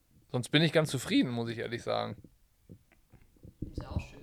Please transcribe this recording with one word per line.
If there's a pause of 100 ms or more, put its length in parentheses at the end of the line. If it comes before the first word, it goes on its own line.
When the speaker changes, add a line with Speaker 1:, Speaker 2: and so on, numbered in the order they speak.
(320)
Speaker 1:
sonst
bin
ich
ganz
zufrieden,
muss
ich
ehrlich
sagen. (1400)
Speaker 2:
Ist
ja
auch
schön.